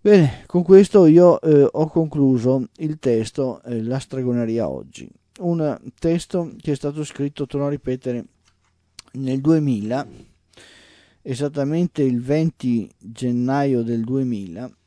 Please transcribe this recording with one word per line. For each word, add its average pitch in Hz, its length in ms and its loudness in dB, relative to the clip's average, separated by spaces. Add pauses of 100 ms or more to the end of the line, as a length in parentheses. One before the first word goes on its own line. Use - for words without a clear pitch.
Bene, 185 440 4
con 175 180 -2
questo 190 440 8
io, 165 340 6
eh, 147 300 4
ho 151 160 -2
concluso 135 880 0
il 156 220 -8
testo, 117 640 -4
eh, 117 200 -8
La 123 160 -6
stregoneria 120 720 -4
oggi. 67 420 -14 (300)
Un 165 400 -4 (180)
testo 170 600 -4
che - 140 -6
è - 20 0
stato 147 300 -8
scritto, 143 420 -8
torno 143 220 -6
a - 20 -4
ripetere, 127 560 -8 (880)
nel 135 280 -4
duemila, 139 680 -2 (1160)
esattamente 147 800 -4
il 123 180 0
venti 131 680 -2 (120)
gennaio 123 840 -2
del 117 220 -4
duemila 117 680 -6 (160)